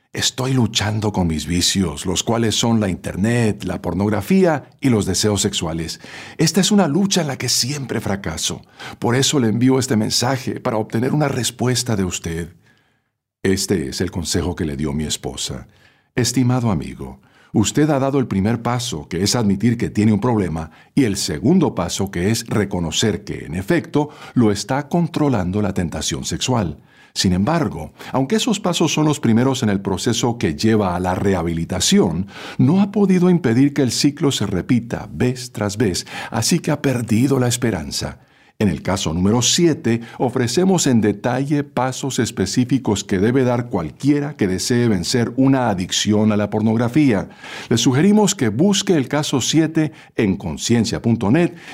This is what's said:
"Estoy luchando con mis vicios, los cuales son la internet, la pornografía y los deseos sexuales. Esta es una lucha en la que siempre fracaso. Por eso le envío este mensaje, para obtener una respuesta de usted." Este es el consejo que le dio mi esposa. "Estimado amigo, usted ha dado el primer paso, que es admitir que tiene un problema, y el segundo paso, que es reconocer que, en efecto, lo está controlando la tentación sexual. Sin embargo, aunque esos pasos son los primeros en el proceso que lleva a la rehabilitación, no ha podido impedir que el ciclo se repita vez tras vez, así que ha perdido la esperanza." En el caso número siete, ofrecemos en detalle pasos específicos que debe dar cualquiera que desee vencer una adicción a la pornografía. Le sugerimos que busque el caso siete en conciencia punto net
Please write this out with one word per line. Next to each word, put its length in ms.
"Estoy 420
luchando 580
con 160
mis 180
vicios, 600
los 160
cuales 320
son 240
la 100
internet, 760
la 180
pornografía 880
y 80
los 160
deseos 380
sexuales. 580
Esta 200
es 120
una 160
lucha 340
en 60
la 100
que 100
siempre 540
fracaso. 640
Por 180
eso 240
le 100
envío 280
este 180
mensaje, 640
para 180
obtener 360
una 140
respuesta 680
de 80
usted." 520
Este 460
es 120
el 80
consejo 460
que 100
le 100
dio 160
mi 120
esposa. 640
"Estimado 560
amigo, 500
usted 360
ha 80
dado 200
el 80
primer 360
paso, 440
que 140
es 140
admitir 420
que 140
tiene 220
un 60
problema, 520
y 100
el 120
segundo 580
paso, 340
que 220
es 160
reconocer 760
que, 220
en 100
efecto, 540
lo 180
está 380
controlando 720
la 120
tentación 500
sexual. 560
Sin 180
embargo, 600
aunque 260
esos 220
pasos 320
son 140
los 140
primeros 420
en 80
el 120
proceso 580
que 160
lleva 400
a 40
la 140
rehabilitación, 1120
no 240
ha 100
podido 380
impedir 440
que 100
el 80
ciclo 400
se 160
repita 640
vez 400
tras 260
vez, 300
así 260
que 140
ha 100
perdido 580
la 80
esperanza." 720
En 100
el 140
caso 300
número 280
siete, 600
ofrecemos 640
en 160
detalle 600
pasos 560
específicos 840
que 140
debe 260
dar 240
cualquiera 680
que 120
desee 400
vencer 500
una 320
adicción 600
a 60
la 140
pornografía. 760
Le 100
sugerimos 580
que 140
busque 460
el 120
caso 340
siete 500
en 220
conciencia 640
punto 300
net 240